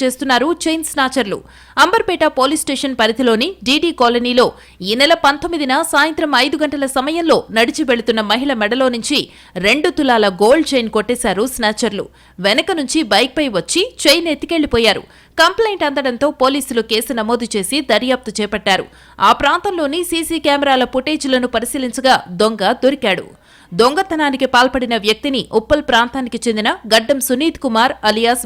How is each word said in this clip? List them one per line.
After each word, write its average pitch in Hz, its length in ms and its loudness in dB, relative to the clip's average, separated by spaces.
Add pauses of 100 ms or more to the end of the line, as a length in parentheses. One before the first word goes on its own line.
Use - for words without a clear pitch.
చేస్తున్నారు 262 480 0 (140)
చైన్ 320 280 -2
స్నాచర్లు. 262 480 -2 (440)
అంబర్పేట 370 400 2 (160)
పోలీస్ 277 260 0
స్టేషన్ 269 340 -4
పరిధిలోని 226 480 2 (200)
డీడీ 311 240 2 (100)
కాలనీలో 240 440 4 (440)
ఈ 208 100 0
నెల 302 160 4 (100)
పంతొమ్మిదిన 302 500 0 (180)
సాయంత్రం 302 420 0 (100)
ఐదు 285 180 -2
గంటల 285 220 -2 (120)
సమయంలో 302 400 2 (200)
నడిచి 294 260 0
వెళుతున్న 233 380 0 (120)
మహిళ 262 280 0
మెడలో 247 360 2
నుంచి 254 220 -2 (480)
రెండు 302 300 2
తులాల 240 300 4 (160)
గోల్డ్ 285 300 4
చైన్ 233 240 0
కొట్టేశారు 214 480 0 (100)
స్నాచర్లు. 214 500 -2 (340)
వెనక 226 320 0 (100)
నుంచి 285 200 -2 (140)
బైక్పై 269 320 2 (100)
వచ్చి - 260 -2 (220)
చైన్ 330 300 2
ఎత్తికెళ్లిపోయారు. 277 680 0 (380)
కంప్లైంట్ 370 460 2
అందడంతో 277 400 -2 (120)
పోలీసులు 262 500 0
కేసు 226 280 -2
నమోదు 233 280 -2 (100)
చేసి 208 220 -2 (140)
దర్యాప్తు 247 460 0
చేపట్టారు. 208 480 -2 (420)
ఆ - 20 8 (120)
ప్రాంతంలోని 320 580 -2 (100)
సీసీ 330 360 -4
కెమెరాల 285 380 2 (100)
ఫుటేజ్లను 254 600 -2
పరిశీలించగా 247 640 0 (240)
దొంగ 208 320 2 (120)
దొరికాడు. 240 420 0 (540)
దొంగతనానికి 294 760 0
పాల్పడిన 254 420 2 (100)
వ్యక్తిని 220 360 -2 (180)
ఉప్పల్ 294 300 0
ప్రాంతానికి 247 560 -2
చెందిన 214 240 0 (220)
గడ్డం 226 360 2
సునీత్ 269 380 -2
కుమార్ 240 280 2 (160)
అలియాస్ 226 360 0